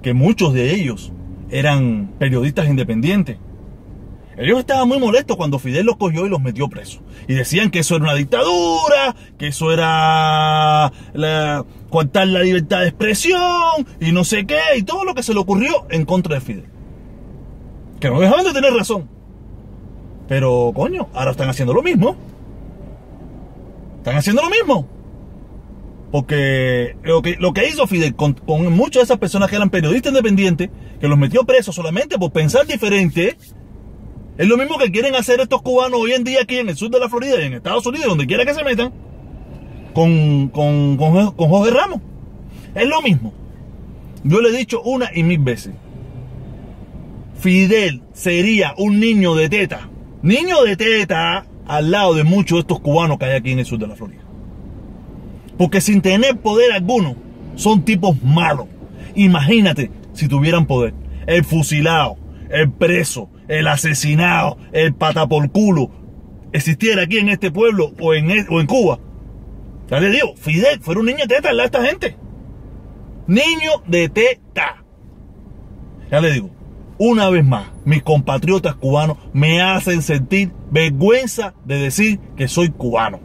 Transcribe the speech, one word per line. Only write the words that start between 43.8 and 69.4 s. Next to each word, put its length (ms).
Yo 160
le 100
he 80
dicho 260
una 320
y 80
mil 160
veces, 340
Fidel 640
sería 640
un 220
niño 340
de 160
teta, 400
niño 420
de 140
teta, 680
al 240
lado 240
de 100
muchos 340
de 40
estos 200
cubanos 360
que 80
hay 100
aquí 140
en 80
el 80
sur 140
de 80
la 80
Florida. 240
Porque 260
sin 200
tener 360
poder 340
alguno, 440
son 320
tipos 380
malos. 420
Imagínate 800
si 140
tuvieran 380
poder. 300
El 180
fusilado, 720
el 220
preso, 580
el 200
asesinado, 880
el 240
pata 320
por 240
culo, 400
existiera 500
aquí 160
en 100
este 220
pueblo 400
o 140
en, 160
o 120
en 40
Cuba. 320